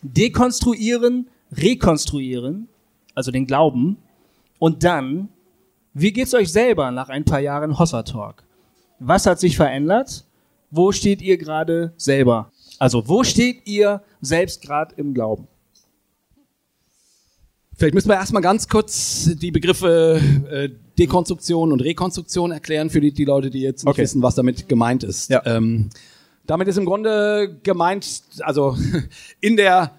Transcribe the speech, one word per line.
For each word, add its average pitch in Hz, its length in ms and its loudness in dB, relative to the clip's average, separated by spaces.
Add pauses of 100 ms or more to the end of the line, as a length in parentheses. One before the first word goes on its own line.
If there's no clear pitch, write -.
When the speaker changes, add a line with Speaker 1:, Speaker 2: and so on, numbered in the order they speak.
Speaker 1:
Dekonstruieren, 240 1300 0 (220)
rekonstruieren, 147 1160 -2 (480)
also 131 160 -6
den 131 160 -2
Glauben. 139 500 2 (600)
Und 156 240 2
dann, 165 460 -2 (640)
wie 170 200 0
geht's 226 200 -4
euch 202 180 2
selber 190 400 2
nach 123 180 -8
ein 139 160 -6
paar 147 140 2
Jahren 147 400 -4
Hossa 143 240 0
Talk? 107 400 -12 (560)
Was 156 260 2
hat 180 140 2
sich 175 160 0
verändert? 156 680 0 (460)
Wo 180 200 2
steht 196 300 -2
ihr 185 160 2
gerade 165 600 -4
selber? 123 540 2 (280)
Also, 117 280 0
wo 202 160 2
steht 247 440 0
ihr 202 360 0 (180)
selbst 165 400 -2
grad 147 360 -6
im 147 160 -6
Glauben? 110 340 -4 (2250)
Speaker 2:
Vielleicht 156 160 2
müssen 190 160 2
wir 208 60 6
erstmal 190 260 -2
ganz 185 280 0
kurz - 680 -2
die 165 160 -8
Begriffe, 165 680 2 (280)
äh, 143 200 -4 (280)
Dekonstruktion 165 760 2
und 123 80 2
Rekonstruktion 175 680 -4
erklären 156 380 -4
für 156 120 2
die, 147 100 2
die 143 140 -2
Leute, 139 240 0
die 135 100 -8
jetzt 131 240 -4
nicht 143 80 2
Speaker 1:
Okay. 135 120 2
Speaker 2:
wissen, - 180 0
was 127 140 2
damit 127 340 0
gemeint 120 340 2
ist. 95 260 -8
Speaker 1:
Ja. 131 160 2
Speaker 2:
Ähm, 113 440 0 (580)
damit 180 220 -2
ist 185 80 0
im 202 80 0
Grunde 208 800 -2
gemeint, 185 600 -2 (160)
also 139 380 0 (320)
<laughs> - 320 -20
in 220 160 2
der 185 420 4